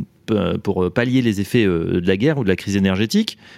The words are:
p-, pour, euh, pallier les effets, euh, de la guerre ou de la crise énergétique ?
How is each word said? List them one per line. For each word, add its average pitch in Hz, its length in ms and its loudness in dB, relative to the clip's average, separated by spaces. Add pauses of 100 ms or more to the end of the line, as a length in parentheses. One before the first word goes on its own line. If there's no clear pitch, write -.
(260)
p-, 92 380 0
pour, 92 220 -2
euh, 90 40 0
pallier 123 320 0
les 107 200 0
effets, 113 240 2
euh, 87 360 0
de 85 60 -2
la 95 100 2
guerre 143 220 0
ou 123 40 -2
de 95 60 0
la 92 60 2
crise 98 200 -4
énergétique ? 101 640 0 (200)